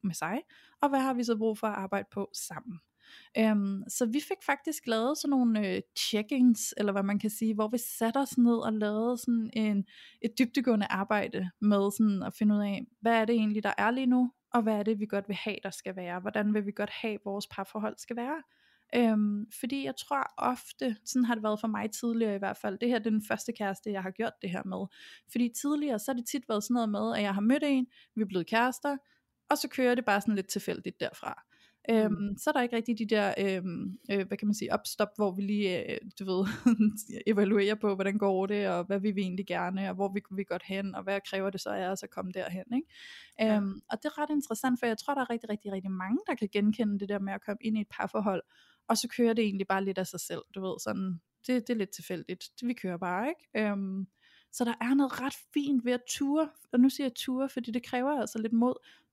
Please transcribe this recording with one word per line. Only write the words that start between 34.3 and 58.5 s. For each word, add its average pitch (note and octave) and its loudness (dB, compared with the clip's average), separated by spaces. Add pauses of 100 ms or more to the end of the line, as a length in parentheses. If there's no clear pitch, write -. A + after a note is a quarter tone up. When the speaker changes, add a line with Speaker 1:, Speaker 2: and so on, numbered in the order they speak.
Speaker 1:
kan G#3 -2
man G#3 4
sige, - -2
opstop, - -2
hvor G#3 2
vi F#3 -4
lige, G3 0
øh, - -4 (220)
du G3 -8
ved, F#3+ 2 (200)
<laughs> G#3+ 2
evaluerer G#3 4
på, G#3 0
hvordan G3 0
går G3 2
det, G3+ 0
og F3 0
hvad G3 -2
vil G3+ 0
vi G3+ 0
egentlig F#3+ -4
gerne, F3+ -2
og F#3 -6
hvor G3 -2
vil G3 -4
vi G3 -4
godt F3+ -4
hen, G3 -6
og G3 -8
hvad G3 -2 (100)
kræver F#3+ -2
det F#3+ -6
så - -6
af F#3+ -2
os F#3 -4
at G3+ -14
komme F#3+ -8
derhen, F#3 -6 (120)
ikke? D4 -2 (520)
Speaker 2:
Ja. A3 4
Speaker 1:
Øhm, G3+ -2 (100)
og A3 -4
det - -16
er D4+ -4
ret D4+ -2
interessant, C4 0
for - -2
jeg A3+ 2
tror, - -4
der C#4 0
er B3 -2
rigtig, A#3 -4
rigtig, G#3 -4
rigtig F#3+ -4
mange, F#3+ 0
der D#4+ 0
kan G#3+ -2
genkende G#3 2
det G3 -4
der G3+ -2
med G3 -4
at G3 -8
komme G#3 -4
ind A3 0
i G#3+ 0
et G3+ -4
parforhold, G3 -2 (440)
og A3+ 2
så A#3+ -4
kører A#3 2
det A3+ 2
egentlig G3 0
bare F#3+ 2
lidt F#3+ -2
af F#3 -2
sig F3 -10
selv, - -6 (140)
du F#3+ -6
ved, F#3+ -4
sådan, F#3+ -4 (260)
det, B3 0
det B3 -2
er A3+ 0
lidt G3 -2
tilfældigt, F3+ -8 (180)
vi B3 -2
kører F#3 -4
bare, F#3 -2
ikke? G#3+ -2
Øhm, G3 -4 (440)
så - -2
der A#3 -2
er A#3+ 2
noget C#4 2
ret C4+ -4 (180)
fint C#4 2
ved B3 2
at B3 0
ture, D4 0 (220)
og B3 6
nu C4 10
siger C#4+ -2
jeg B3 -4
ture, C4 -2
fordi A#3+ -6
det A#3 -2
kræver C4 0
altså A3+ -4
lidt A3 0